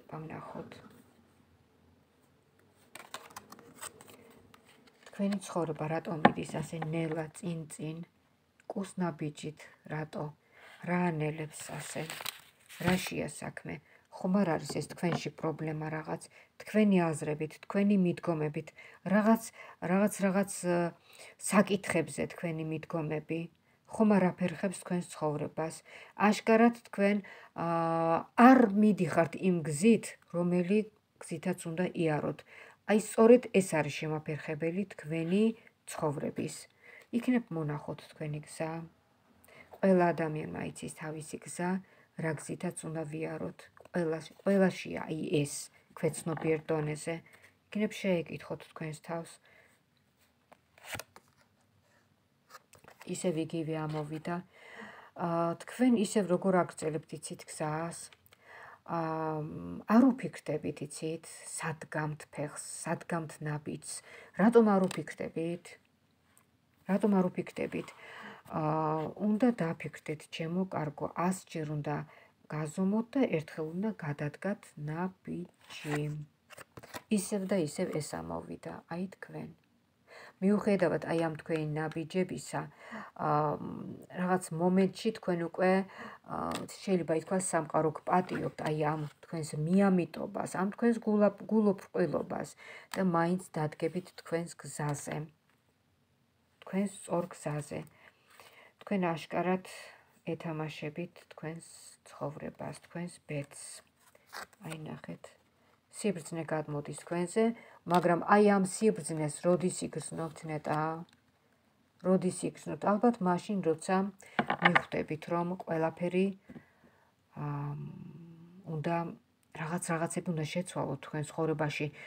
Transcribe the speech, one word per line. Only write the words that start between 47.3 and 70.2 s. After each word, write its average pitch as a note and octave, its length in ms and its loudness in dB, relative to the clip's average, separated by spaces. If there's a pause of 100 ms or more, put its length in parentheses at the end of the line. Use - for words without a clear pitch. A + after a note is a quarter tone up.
იქნებ G#3 300 -2
შეეკითხოთ E3 720 -2
თქვენს D#3 340 -8
თავს. E3+ 320 -8 (3750)
ისევ F3+ 320 -2
იგივე D#3+ 400 -2
ამოვიდა. D#3 600 -4 (800)
ა, F3 140 -2 (300)
თქვენ B3 400 4
ისევ G3+ 280 2
როგორ F3+ 300 4
აგრძელებთ, D#3+ 540 0
იცით, - 320 -12
გზას? D#3+ 560 -4 (840)
ა, E3+ 160 -4 (840)
არ A3+ 220 8
უფიქრდებით, - 800 0
იცით, D#3+ 440 -6 (180)
სად - 460 -8
გამთ D#3 400 -6
ფეხს, - 320 -8 (160)
სად - 280 -4
გამთ D#3+ 360 -6
ნაბიჯს? D3+ 500 -6 (420)
რატომ A3+ 360 8
არ F#3+ 160 4
უფიქრდებით? E3 800 -6 (1200)
რატომ G3+ 220 4
არ F#3+ 160 6
უფიქრდებით? - 600 -6 (560)
ა, E3 180 -6 (560)
უნდა G#3+ 320 4
დაფიქრდეთ, E3 720 -4 (100)